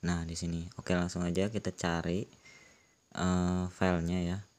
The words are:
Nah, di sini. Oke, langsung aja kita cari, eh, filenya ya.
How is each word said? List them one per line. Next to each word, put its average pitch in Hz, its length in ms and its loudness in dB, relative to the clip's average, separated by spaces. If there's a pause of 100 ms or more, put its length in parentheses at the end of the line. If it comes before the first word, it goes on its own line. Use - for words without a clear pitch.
Nah, 85 160 0
di 82 80 -6
sini. 85 320 -4 (160)
Oke, 92 160 0
langsung 90 240 0
aja 90 320 0
kita 104 160 -2
cari, 87 560 0 (880)
eh, 90 520 2 (120)
filenya 90 480 2
ya. 87 140 -2 (200)